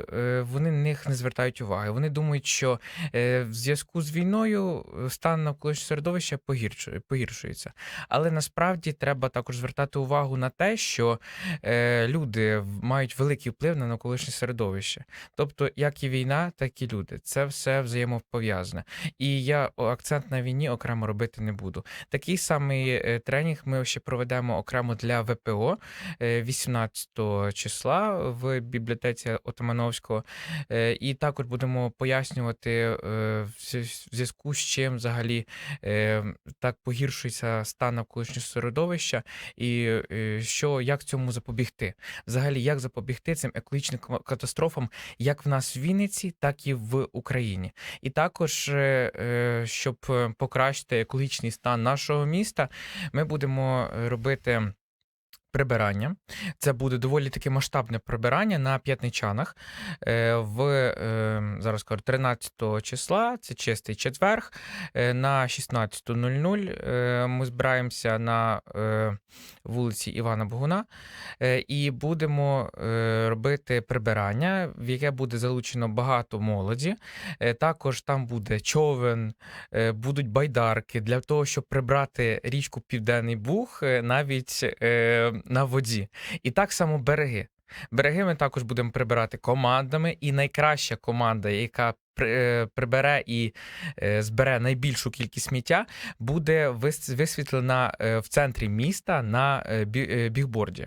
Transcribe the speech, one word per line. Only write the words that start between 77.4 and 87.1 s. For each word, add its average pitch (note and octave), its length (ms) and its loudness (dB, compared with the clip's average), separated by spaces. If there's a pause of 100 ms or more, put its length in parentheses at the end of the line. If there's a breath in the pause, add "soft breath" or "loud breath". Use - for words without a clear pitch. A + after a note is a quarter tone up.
Е, A#2 140 2
також D3+ 480 0
там C3+ 240 0
буде A2 340 -2
човен, B2 760 2 (400 loud breath)
е, A2+ 180 4
будуть C3 360 0
байдарки A#2 720 2
для A#2 200 2
того, D3 240 2
щоб - 200 -2
прибрати B2+ 800 0
річку C3 360 -4
Південний A#2 560 0
Буг, D#3+ 460 -2
е, B2+ 200 4
навіть, C3 580 0 (220)
е, A#2 500 4 (120)
на B2+ 200 2
воді. A#2 440 0 (340 loud breath)
І B2+ 80 0
так G3 220 2
само D#3 260 2
береги. C3+ 500 0 (420 loud breath)